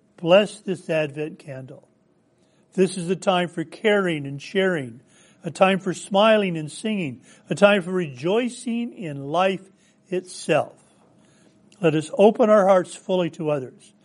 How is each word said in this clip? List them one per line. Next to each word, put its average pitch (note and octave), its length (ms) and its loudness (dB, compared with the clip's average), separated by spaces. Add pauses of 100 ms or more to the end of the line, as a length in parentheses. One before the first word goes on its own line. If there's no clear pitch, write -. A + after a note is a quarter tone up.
(160)
bless G3 440 4
this F3 300 -8
Advent D#3 480 -4
candle. C3 500 -18 (840)
This F#3 220 0
is F3 140 -6
a F#3+ 60 -2
time F3+ 320 0
for E3 160 -8
caring F#3 600 0
and C#3 140 -10
sharing, E3 600 -2 (420)
a E3+ 80 -8
time F#3+ 280 2
for F3 160 -4
smiling G3+ 640 2
and D3+ 140 -8
singing, F#3 500 -6 (280)
a - 60 -4
time G3+ 280 4
for F3+ 100 -8
rejoicing G#3+ 1000 -4
in C#3+ 320 -10
life F3+ 440 -2 (400)
itself. F3 760 -4 (960)
Let D#3+ 140 2
us D3+ 220 -4
open G#3+ 340 6
our G3+ 180 6
hearts F#3 260 2
fully F3+ 360 -2
to D3+ 200 -6
others. C3 420 -8 (120)